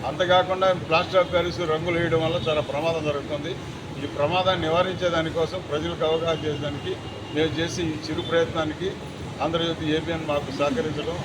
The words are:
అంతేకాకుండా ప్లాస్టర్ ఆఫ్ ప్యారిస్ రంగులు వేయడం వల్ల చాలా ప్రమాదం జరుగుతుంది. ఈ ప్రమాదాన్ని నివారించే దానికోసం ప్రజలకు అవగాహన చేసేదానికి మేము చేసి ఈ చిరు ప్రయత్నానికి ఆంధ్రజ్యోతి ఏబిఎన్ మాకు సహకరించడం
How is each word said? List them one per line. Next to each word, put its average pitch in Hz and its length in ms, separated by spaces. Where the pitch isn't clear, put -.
అంతేకాకుండా 185 640
ప్లాస్టర్ 175 480
ఆఫ్ 175 120
ప్యారిస్ 175 280
రంగులు 165 380
వేయడం 165 260
వల్ల 165 240
చాలా 151 120
ప్రమాదం 156 440
జరుగుతుంది. 147 460
ఈ - 20
ప్రమాదాన్ని 170 640
నివారించే 180 400
దానికోసం 165 640
ప్రజలకు 160 340
అవగాహన 160 420
చేసేదానికి 147 500
మేము 151 260
చేసి 170 220
ఈ 165 40
చిరు 156 340
ప్రయత్నానికి 165 720
ఆంధ్రజ్యోతి 160 540
ఏబిఎన్ 160 320
మాకు 143 300
సహకరించడం 147 680